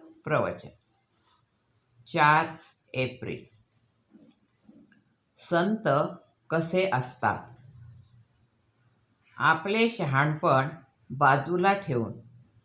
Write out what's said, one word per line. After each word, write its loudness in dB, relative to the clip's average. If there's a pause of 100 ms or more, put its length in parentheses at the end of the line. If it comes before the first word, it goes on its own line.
(240)
प्रवचन. -2 (1400)
चार 2 (480)
एप्रिल. -6 (2000)
संत 0 (600)
कसे 0
असतात? -2 (2000)
आपले 2
शहाणपण 2 (420)
बाजूला 2
ठेवून -4 (520)